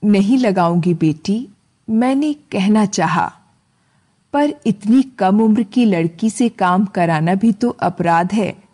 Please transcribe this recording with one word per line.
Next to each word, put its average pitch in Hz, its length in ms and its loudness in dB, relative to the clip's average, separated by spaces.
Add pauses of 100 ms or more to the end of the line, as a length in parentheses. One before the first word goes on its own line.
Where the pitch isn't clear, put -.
"नहीं 202 340 2
लगाऊंगी 175 560 0
बेटी, 165 540 -2 (420)
मैंने 262 420 0
कहना 208 540 0
चाहा, 170 460 -2 (1000)
पर 294 220 0 (120)
इतनी 226 360 2
कम 208 380 0
उम्र 220 220 2
की 240 220 0
लड़की 175 460 0
से 233 180 -2
काम 185 360 0
कराना 170 500 -2
भी 220 180 0
तो 240 160 -2
अपराध 175 640 -2
है।" 202 420 -4